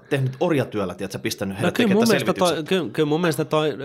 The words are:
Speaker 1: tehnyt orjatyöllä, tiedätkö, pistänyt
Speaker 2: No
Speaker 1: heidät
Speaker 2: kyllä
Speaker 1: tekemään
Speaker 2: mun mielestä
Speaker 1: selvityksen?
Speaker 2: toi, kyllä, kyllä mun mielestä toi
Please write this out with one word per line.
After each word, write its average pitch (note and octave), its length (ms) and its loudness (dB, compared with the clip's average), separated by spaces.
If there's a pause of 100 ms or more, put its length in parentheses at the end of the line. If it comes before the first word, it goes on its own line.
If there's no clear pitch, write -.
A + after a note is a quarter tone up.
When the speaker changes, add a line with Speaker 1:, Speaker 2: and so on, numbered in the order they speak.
(100)
Speaker 1:
tehnyt C3 300 0
orjatyöllä, A#2+ 540 0
tiedätkö, F#2+ 240 -8
pistänyt G2 380 -6
Speaker 2:
No - 40 -6
Speaker 1:
heidät G3 160 0
Speaker 2:
kyllä A#3+ 120 2
Speaker 1:
tekemään F#3+ 100 4
Speaker 2:
mun A3+ 100 4
mielestä F#3+ 180 2
Speaker 1:
selvityksen? E3+ 380 0
Speaker 2:
toi, F#3+ 140 0
kyllä, B2+ 140 -4
kyllä D3+ 160 0
mun D3+ 120 2
mielestä D#3+ 240 0
toi D3+ 400 0